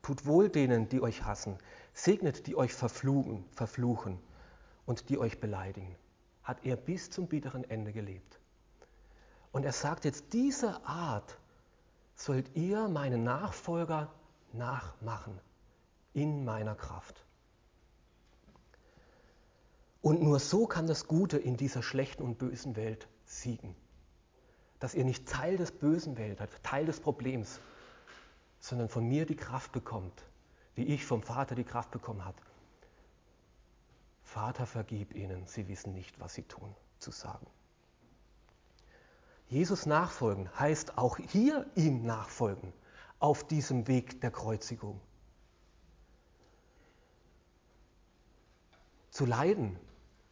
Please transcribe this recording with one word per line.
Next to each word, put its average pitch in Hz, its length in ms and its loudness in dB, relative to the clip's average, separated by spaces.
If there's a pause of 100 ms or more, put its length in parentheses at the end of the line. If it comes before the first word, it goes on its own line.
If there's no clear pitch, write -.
tut 139 240 -4
wohl 175 220 8
denen, 123 400 4
die 127 120 2
euch 117 220 0
hassen, 104 340 -4 (360)
segnet, - 560 2
die - 80 -2
euch 127 180 4
verfluchen, 123 760 0
verfluchen 113 680 -2 (680)
und - 260 -2
die 139 80 2
euch 113 200 0
beleidigen." 95 560 -6 (480)
Hat - 220 -8
er 127 100 0
bis 175 360 -4
zum 185 180 -4
bitteren 135 340 -2
Ende 110 300 -4
gelebt. 98 480 -10 (1120)
Und 139 120 0
er 139 80 0
sagt 151 340 -2
jetzt, - 260 -6
"Diese 254 520 0
Art 147 540 -4 (800)
sollt 131 380 -2
ihr 196 320 2
meine 143 320 2
Nachfolger 160 920 0 (440)
nachmachen 113 840 -6 (760)
in 143 320 0
meiner 110 320 -2
Kraft." - 480 -12 (2750)
Und 160 220 6
nur 147 160 10
so 208 300 4
kann 160 180 0
das 160 220 0
Gute 165 300 4
in 123 180 0
dieser 127 260 0
schlechten - 400 -2
und 120 160 -2
bösen 123 380 -4
Welt 110 320 -6 (160)
siegen. - 500 -8 (1040)
Dass - 160 -4
ihr 147 100 4
nicht 127 220 0
Teil 160 300 0
des 175 160 0
Bösen 156 460 2
werdet, 107 440 -6
Teil 143 240 0
des 151 140 0
Problems, 127 580 -2 (1040)
sondern 120 280 -2
von 117 200 0
mir 151 180 2
die 156 80 0
Kraft 127 380 -6
bekommt, 110 500 -6 (540)
wie 117 80 0
ich 143 200 0
vom 113 160 2
Vater 127 360 -4
die 120 80 -2
Kraft - 260 -6
bekommen 107 340 -8
habe. 92 140 -10 (1800)
"Vater, 117 440 -4
vergib 104 500 -6
ihnen, 95 320 -6
sie 104 180 -8
wissen 95 280 -8
nicht, 92 260 -12
was 87 140 -12
sie 80 100 -10
tun", 101 320 -16 (240)
zu - 100 -14
sagen. - 380 -12 (2000)
Jesus 175 380 2
nachfolgen 135 640 2 (100)
heißt 151 380 0
auch 120 220 2
hier 262 480 4 (100)
ihm 147 260 4
nachfolgen, 107 680 -2 (480)
auf 147 260 4
diesem 135 400 0
Weg 127 360 2
der 120 80 0
Kreuzigung. 104 720 -6 (4000)
Zu - 160 0
leiden 123 520 2 (540)